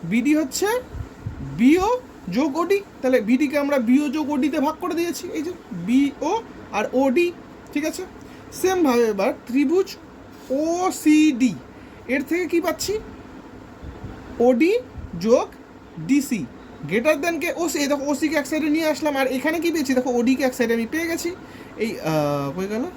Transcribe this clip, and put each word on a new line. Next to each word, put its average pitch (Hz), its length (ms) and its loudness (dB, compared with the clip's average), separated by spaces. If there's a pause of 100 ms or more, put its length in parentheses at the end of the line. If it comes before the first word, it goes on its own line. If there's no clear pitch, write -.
(100)
বিডি 247 240 2
হচ্ছে 311 320 0 (920)
বিও 320 300 6 (420)
যোগ 269 260 0
ওডি, 349 220 2 (220)
তাহলে 254 200 4
বিডিকে 254 380 2
আমরা 285 200 2
বিও 254 300 4
যোগ 285 220 -2
ওডিতে 294 300 0
ভাগ 302 200 0
করে 359 140 -4
দিয়েছি, 339 380 -4
এই 311 100 -4
যে 339 100 -6 (340)
বিও 269 460 2 (400)
আর 208 200 -2
ওডি, 277 400 2 (400)
ঠিক 294 120 -4
আছে? 311 180 -6 (500)
সেমভাবে 311 560 2
এবার 214 240 0 (140)
ত্রিভুজ 294 420 2 (640)
ওসিডি, 311 1040 4 (540)
এর 277 200 0
থেকে 349 180 0
কি 339 140 0
পাচ্ছি? 359 320 -2 (1500)
ওডি 254 320 6 (480)
যোগ 254 260 4 (600)
ডিসি 254 380 0 (440)
greater 233 360 2
than 339 180 -2
কে 349 140 -2
ওসি, 330 220 -2
এই 285 100 0
দেখো 247 220 0
ওসিকে 302 260 0
এক 285 100 0
সাইডে 311 240 -2
নিয়ে 311 160 2
আসলাম, 302 300 0
আর 269 100 2
এখানে 277 340 0
কি 339 100 0
পেয়েছি? 294 240 -2
দেখো 254 160 2
ওডিকে 247 340 2
এক 254 100 2
সাইডে 233 200 0
আমি 226 120 0
পেয়ে 320 200 -4
গেছি, 330 220 -4 (480)
এই, 220 140 -2 (100)
আহ, 143 560 0
কই 185 120 -4
গেল? 220 160 -2 (120)